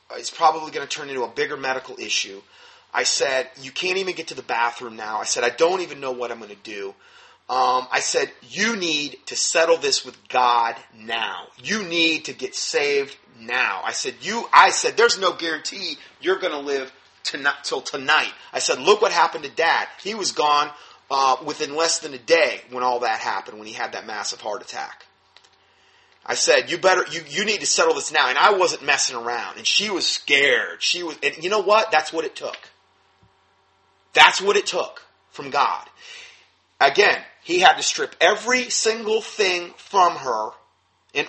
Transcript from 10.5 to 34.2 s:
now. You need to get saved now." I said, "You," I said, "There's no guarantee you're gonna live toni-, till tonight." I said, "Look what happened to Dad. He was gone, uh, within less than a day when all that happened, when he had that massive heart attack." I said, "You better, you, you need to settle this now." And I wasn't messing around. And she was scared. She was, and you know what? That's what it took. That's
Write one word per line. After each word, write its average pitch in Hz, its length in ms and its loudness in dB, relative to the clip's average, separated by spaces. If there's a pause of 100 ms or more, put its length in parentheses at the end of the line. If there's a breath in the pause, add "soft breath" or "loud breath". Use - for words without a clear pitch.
now. 110 520 -6 (160)
You 202 200 -4
need 165 420 0
to 139 80 -8
get 123 200 -10
saved 143 640 0 (220)
now." 113 440 -4
I 113 80 -4
said, 123 300 -6
"You," 208 320 -6
I 180 160 10
said, - 260 -2
"There's 233 220 6
no 190 160 0
guarantee 165 640 -8 (240 loud breath)
you're 180 160 0
gonna 160 220 -4
live 139 320 -4 (320)
toni-, 143 260 -2 (140)
till 139 180 -4
tonight." 139 500 0 (220 loud breath)
I 131 60 -2
said, 135 180 0
"Look 190 240 4
what 208 100 4
happened 165 340 0
to 151 40 -10
Dad. 147 380 0 (160)
He 202 100 -6
was 202 180 -4
gone, 147 380 2 (400 loud breath)
uh, 135 340 4
within 147 320 -6
less 165 220 0
than 151 160 -10
a 127 60 -12
day 127 500 4
when 123 140 -4
all 123 160 2
that 113 200 0
happened, 107 380 -6
when 107 100 -16
he 110 60 -14
had 110 200 -8
that 104 120 -10
massive 110 360 -8
heart 104 200 -8
attack." - 460 -12 (1160 soft breath)
I 123 120 -2
said, 131 340 4
"You 165 80 -4
better, 180 320 6
you, 165 180 -8
you 160 180 -4
need 208 160 -2
to - 40 -6
settle 165 300 2
this 139 160 -6
now." 143 180 2
And 131 80 0
I 196 160 6
wasn't 160 320 0
messing 135 300 0
around. 117 420 -6
And 110 80 -10
she 208 240 0
was 175 160 -2
scared. 123 800 2
She - 180 -2
was, 160 220 -10
and 156 200 -4
you 180 60 -4
know 208 120 2
what? 208 280 4
That's 156 240 0
what 160 120 -2
it - 100 -8
took. - 240 -10 (1500)
That's 160 260 8